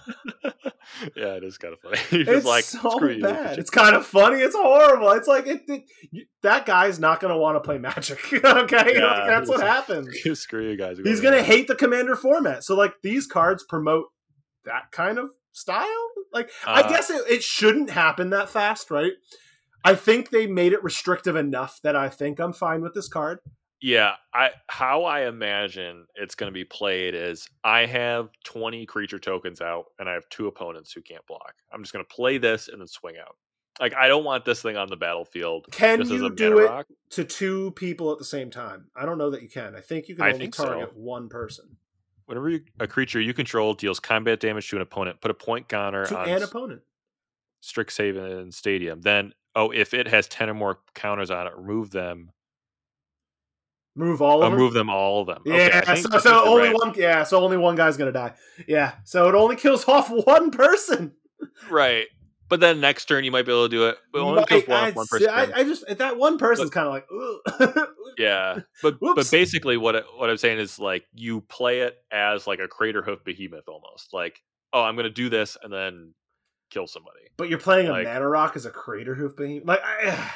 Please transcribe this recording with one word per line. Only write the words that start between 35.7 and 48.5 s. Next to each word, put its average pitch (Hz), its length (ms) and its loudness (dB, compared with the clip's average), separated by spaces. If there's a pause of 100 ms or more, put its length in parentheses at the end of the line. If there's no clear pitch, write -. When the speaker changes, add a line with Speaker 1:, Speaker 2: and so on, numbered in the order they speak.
Speaker 2:
Can 226 280 2
Speaker 1:
just 240 140 -4
as - 80 -4
Speaker 2:
you 247 80 -4
Speaker 1:
a - 60 -8
Speaker 2:
do 214 180 2
Speaker 1:
mana 214 100 6
Speaker 2:
it 214 80 4
Speaker 1:
rock. 139 160 -10 (240)
Speaker 2:
to 175 140 -6
two 190 480 -6
people 175 380 -6
at 151 80 -6
the 143 60 -16
same 131 240 -10
time? 110 380 -16 (100)
I 127 80 -10
don't 165 140 -6
know 147 120 -4
that 127 120 -8
you 113 80 -20
can. 107 260 -14
I 98 60 -20
think 160 260 -10
you 185 60 -18
can 127 100 -4
Speaker 1:
I 101 40 2
Speaker 2:
only 104 100 0
Speaker 1:
think 123 160 -10
so. 147 100 -6
Speaker 2:
target 117 320 -8
one 120 320 -14
person. 117 480 -16 (480)
Speaker 1:
Whenever 131 240 -8
you, 165 120 -2 (200)
a 110 60 -6
creature 120 340 -4
you 113 140 -4
control 110 400 -2
deals 98 260 -6
combat 113 400 -2
damage 107 300 -6
to 104 60 -6
an 98 60 -4
opponent, 90 380 -8
put 110 100 -4
a 104 40 -4
point 120 340 -8
counter 98 380 -4
Speaker 2:
To 202 140 -6
Speaker 1:
on 180 100 -6
Speaker 2:
an 180 60 -2
Speaker 1:
s- 196 120 -4
Speaker 2:
opponent. 233 320 -12 (800)
Speaker 1:
Strixhaven 95 920 -8